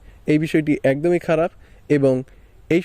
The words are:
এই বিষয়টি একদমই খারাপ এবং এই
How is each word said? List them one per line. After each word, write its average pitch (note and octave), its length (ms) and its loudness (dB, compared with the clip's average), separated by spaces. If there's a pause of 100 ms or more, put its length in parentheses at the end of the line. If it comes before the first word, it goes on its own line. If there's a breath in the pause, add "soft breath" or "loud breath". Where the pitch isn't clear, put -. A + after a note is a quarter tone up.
(300 soft breath)
এই D3+ 140 4
বিষয়টি D3+ 280 0 (180)
একদমই E3 380 0
খারাপ E3 220 0 (400 soft breath)
এবং C3+ 240 2 (600 soft breath)
এই F3+ 100 0